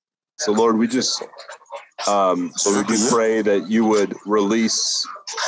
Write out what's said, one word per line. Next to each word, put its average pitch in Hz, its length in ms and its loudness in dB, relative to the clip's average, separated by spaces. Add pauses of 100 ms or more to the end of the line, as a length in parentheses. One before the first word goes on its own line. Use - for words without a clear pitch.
(400)
So, 104 120 -2
Lord, 110 260 2
we 117 100 2
just, 120 360 -2 (840)
um, 92 440 2 (140)
Lord, 101 220 0
we 110 100 2
do 113 120 2
pray 113 340 2
that 101 260 0
you 110 160 2
would 104 300 2 (100)
release, 107 800 0 (400)